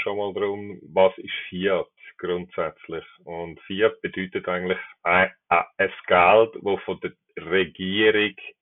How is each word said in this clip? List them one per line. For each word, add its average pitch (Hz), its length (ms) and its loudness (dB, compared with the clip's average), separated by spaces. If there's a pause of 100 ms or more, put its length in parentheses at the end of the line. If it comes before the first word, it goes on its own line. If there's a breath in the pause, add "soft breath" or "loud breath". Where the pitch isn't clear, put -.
schon 101 160 -4
mal 101 160 -4
darum, 101 460 -6 (140)
was 95 240 4
ist - 160 -12 (160)
Fiat 92 400 -2 (280)
grundsätzlich? 87 880 -6 (200)
Und 85 420 -12
Fiat 104 340 0
bedeutet 95 460 -6
eigentlich 90 320 -2 (240)
ein, 92 260 4 (200)
ein, 85 160 2 (120)
ein 95 140 0 (160)
Geld, 98 560 6
das 98 220 -2
von 92 160 -6
der 90 100 -8 (260)
Regierung, 95 960 0 (280)